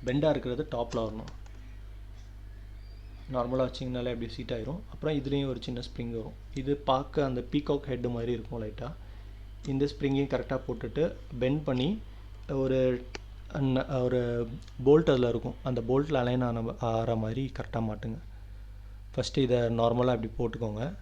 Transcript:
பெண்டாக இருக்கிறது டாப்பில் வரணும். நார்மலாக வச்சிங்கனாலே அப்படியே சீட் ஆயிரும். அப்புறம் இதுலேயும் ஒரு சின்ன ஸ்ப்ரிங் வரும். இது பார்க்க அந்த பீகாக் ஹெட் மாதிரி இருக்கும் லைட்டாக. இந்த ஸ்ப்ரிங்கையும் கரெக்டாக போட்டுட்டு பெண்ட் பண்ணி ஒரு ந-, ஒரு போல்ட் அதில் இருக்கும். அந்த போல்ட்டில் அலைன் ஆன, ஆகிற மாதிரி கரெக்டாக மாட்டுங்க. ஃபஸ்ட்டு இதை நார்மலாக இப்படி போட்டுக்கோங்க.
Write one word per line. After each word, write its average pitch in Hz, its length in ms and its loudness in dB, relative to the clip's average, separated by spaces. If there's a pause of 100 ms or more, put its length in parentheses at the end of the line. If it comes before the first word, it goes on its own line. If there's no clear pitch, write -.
பெண்டாக 143 260 4
இருக்கிறது 127 400 0
டாப்பில் 120 280 -2
வரணும். 110 420 -4 (1900)
நார்மலாக 127 400 2
வச்சிங்கனாலே 123 400 -2
அப்படியே 113 160 -4
சீட் 120 220 -8
ஆயிரும். 123 300 -4 (120)
அப்புறம் 151 240 0
இதுலேயும் 139 320 0
ஒரு 123 140 -4
சின்ன 123 180 -6
ஸ்ப்ரிங் 120 300 -6
வரும். 113 220 -6 (220)
இது 139 220 2
பார்க்க 143 480 2
அந்த 127 160 0
பீகாக் 147 460 0
ஹெட் 123 200 -2
மாதிரி 117 260 0
இருக்கும் 113 300 -4
லைட்டாக. 107 300 -6 (760)
இந்த 135 180 2
ஸ்ப்ரிங்கையும் 139 480 2
கரெக்டாக 127 360 0
போட்டுட்டு 127 460 0 (240)
பெண்ட் 139 260 2
பண்ணி 143 340 2 (500)
ஒரு 131 580 2 (460)
ந-, 131 480 2
ஒரு 120 500 2 (340)
போல்ட் 156 260 10
அதில் 123 180 6
இருக்கும். 117 340 0
அந்த 123 180 0
போல்ட்டில் 135 340 4
அலைன் 123 300 4
ஆன, 117 360 0
ஆகிற 113 360 2
மாதிரி 113 420 -2
கரெக்டாக - 160 -6
மாட்டுங்க. 110 420 -2 (1000)
ஃபஸ்ட்டு - 220 0
இதை 123 200 6
நார்மலாக 117 640 4
இப்படி 110 160 -4
போட்டுக்கோங்க. 113 640 -2